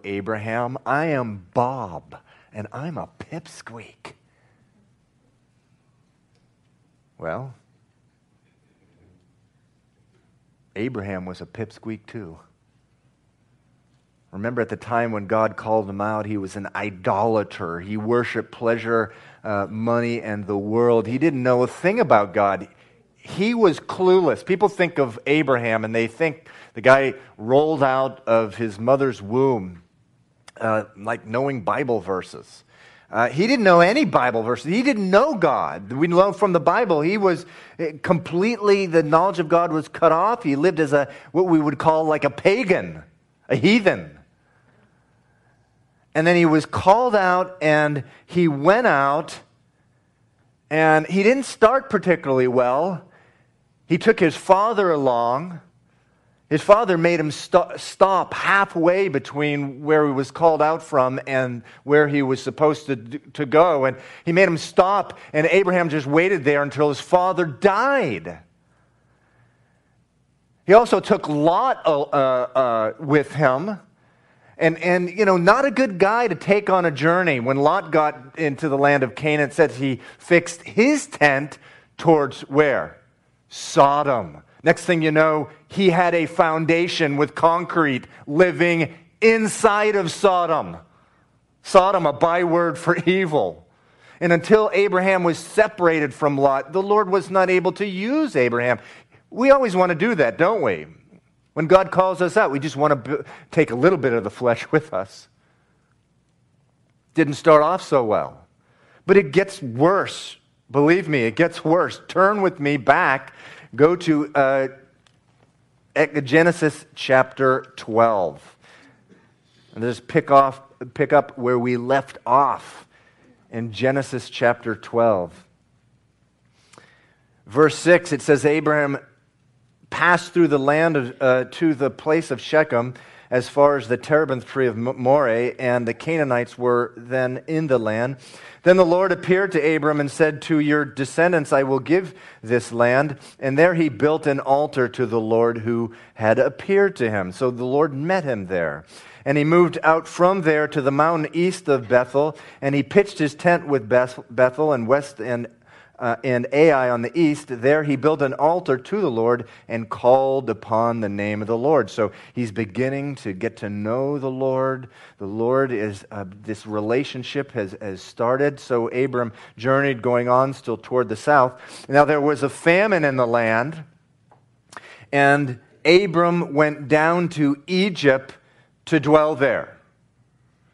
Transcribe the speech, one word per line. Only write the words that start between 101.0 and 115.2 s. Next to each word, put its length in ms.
When 120
God 240
calls 320
us 160
out, 140
we 80
just 160
want 280
to 140
b-, 120
take 220
a 40
little 220
bit 160
of 100
the 60
flesh 420
with 220
us. 340
Didn't 180
start 300
off 180
so 220
well. 420
But 100
it 140
gets 280
worse. 800
Believe 400
me, 140
it 120
gets 300
worse. 420
Turn 360
with 160
me 180
back. 560
Go 200
to, 400
uh, 320